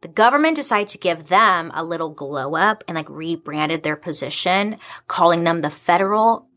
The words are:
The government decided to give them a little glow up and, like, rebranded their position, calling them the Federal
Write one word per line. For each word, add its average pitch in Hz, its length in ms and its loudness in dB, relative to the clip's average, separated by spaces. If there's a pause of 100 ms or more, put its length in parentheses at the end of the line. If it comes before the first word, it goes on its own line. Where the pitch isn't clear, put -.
The 180 80 -16
government 285 480 4
decided 208 320 0
to - 100 -8
give 160 300 -2
them 180 460 4
a 160 100 -4
little 165 240 -6
glow 143 480 -6
up 214 320 0
and, 165 80 -6
like, 151 120 -8
rebranded 151 760 -6
their 151 120 -2
position, 180 840 -2 (280)
calling 170 380 2
them 170 160 0
the 151 100 -4
Federal 208 880 0